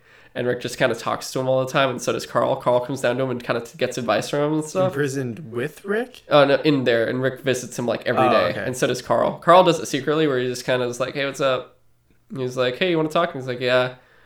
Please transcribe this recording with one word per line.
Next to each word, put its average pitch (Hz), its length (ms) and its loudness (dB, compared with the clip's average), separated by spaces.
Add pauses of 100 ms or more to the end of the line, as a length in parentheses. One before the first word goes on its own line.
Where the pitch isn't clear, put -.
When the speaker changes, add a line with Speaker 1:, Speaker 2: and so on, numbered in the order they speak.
(340)
Speaker 1:
And 123 140 -4
Rick 120 140 -2
just - 160 -8
kinda 131 180 2
talks - 360 -6
to 135 80 -4
him 131 80 -2
all 131 180 2
the 131 60 -8
time, 135 200 2
and 120 100 -6
so - 100 -2
does 113 140 -2
Carl. 123 320 0
Carl 123 240 2
comes 131 200 -6
down 120 160 2
to 131 60 0
him 131 60 -2
and 123 140 -4
kinda 120 180 -2
t-, - 160 -14
gets 123 200 -4
advice 120 320 0
from 147 120 -2
him 151 140 0
and 151 100 -2
stuff. 185 260 0
Speaker 2:
Imprisoned 131 600 -4
with 120 340 -6
Rick? 220 440 -6
Speaker 1:
Oh, 147 140 8
no, 156 180 4
in 143 240 4
there. 117 220 4
And 127 140 -2
Rick 131 200 -2
visits 127 380 -2
him, 123 60 -2
like, 113 200 -2
every 123 200 2
Speaker 2:
Oh, 123 60 4
Speaker 1:
day 95 180 4
Speaker 2:
okay. 101 160 -4
Speaker 1:
and 127 100 -4
so 139 120 0
does 123 140 -2
Carl. - 360 2
Carl 180 260 6
does 170 160 2
it 104 60 -8
secretly 151 420 0
where 127 120 0
he 127 80 -2
just 123 180 -8
kinda 127 220 0
is 120 120 -8
like, - 140 -4
"Hey, 139 120 -4
what's 135 140 -6
up?" 135 380 -2 (540)
And 135 100 -8
he's 127 160 -6
like, 127 200 0
"Hey, 185 120 0
you 170 80 2
wanna 156 120 0
talk?" 175 240 0
And 135 80 -8
he's 127 60 -10
like, 127 140 -6
"Yeah." 127 320 2 (320)